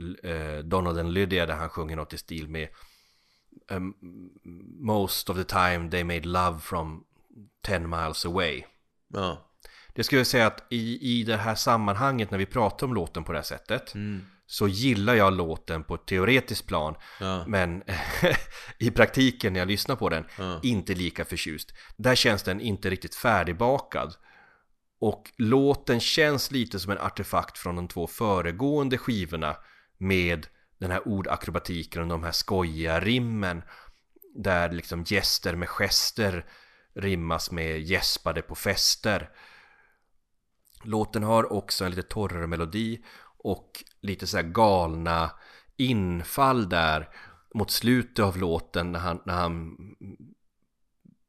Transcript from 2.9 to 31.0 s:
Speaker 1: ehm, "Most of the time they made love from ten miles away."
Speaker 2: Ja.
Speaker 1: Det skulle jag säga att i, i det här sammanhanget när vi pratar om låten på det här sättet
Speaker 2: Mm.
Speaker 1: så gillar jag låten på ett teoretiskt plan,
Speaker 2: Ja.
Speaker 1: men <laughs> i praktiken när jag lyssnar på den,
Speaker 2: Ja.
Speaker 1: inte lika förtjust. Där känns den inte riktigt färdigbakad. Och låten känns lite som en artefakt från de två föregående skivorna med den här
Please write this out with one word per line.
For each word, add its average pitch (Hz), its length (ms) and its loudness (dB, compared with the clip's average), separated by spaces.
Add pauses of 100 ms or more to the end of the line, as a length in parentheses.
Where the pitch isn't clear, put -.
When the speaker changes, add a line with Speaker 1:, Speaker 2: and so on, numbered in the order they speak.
Speaker 1:
ehm, 95 240 -6 (880)
"Most 104 500 0
of 90 60 -2
the 92 80 -2
time 87 460 2
they 87 140 0
made 85 240 -2
love 90 320 0
from 82 440 -6 (580)
ten 85 280 -2
miles 82 360 -4
away." 85 380 0 (440)
Speaker 2:
Ja. 92 400 -4 (460)
Speaker 1:
Det 113 100 -2
skulle 131 160 4
jag 123 60 4
säga 120 200 6
att - 240 -2
i, 120 500 -2
i 113 40 0
det 110 120 0
här 110 180 -2
sammanhanget 113 760 0
när 98 80 -2
vi 95 80 0
pratar 117 400 0
om 123 80 -2
låten 85 300 -4
på - 80 -6
det 78 60 0
här 73 60 -6
sättet - 500 -6
Speaker 2:
Mm. 104 260 -6 (260)
Speaker 1:
så - 220 0
gillar 110 460 4
jag 98 180 8
låten 80 520 -2
på 87 100 -6
ett - 120 -8
teoretiskt 107 600 2
plan, 78 280 -2 (260)
Speaker 2:
Ja. 92 260 -4
Speaker 1:
men 92 360 0 (480)
<laughs> - 480 -4
i 117 120 2
praktiken 117 600 4
när 92 80 0
jag 90 80 -2
lyssnar 104 280 -2
på 104 120 0
den, 80 160 -2 (140)
Speaker 2:
Ja. 90 240 -6
Speaker 1:
inte 98 320 0
lika 85 300 -4
förtjust. - 500 -8 (220)
Där 127 180 4
känns 113 280 4
den 95 180 -2
inte 98 300 -2
riktigt 92 240 -4
färdigbakad. 90 1000 0 (840)
Och - 380 -2
låten 131 640 4
känns 147 500 2
lite 120 300 -2
som 95 120 -2
en 98 60 -2
artefakt - 600 -4
från 87 180 -4
de 87 120 -4
två 87 180 -4
föregående 120 920 0
skivorna 80 580 -2 (420)
med 90 480 2 (320)
den 95 120 -4
här 92 180 -2